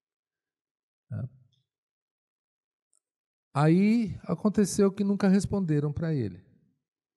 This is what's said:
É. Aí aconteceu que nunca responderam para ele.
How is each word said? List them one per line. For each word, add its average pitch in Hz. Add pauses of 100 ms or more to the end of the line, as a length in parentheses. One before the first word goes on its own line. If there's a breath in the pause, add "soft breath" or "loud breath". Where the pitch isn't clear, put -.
(1120)
É. 110 (2250)
Aí 190
aconteceu 196
que 202
nunca 196
responderam 165
para 160
ele. 98 (720)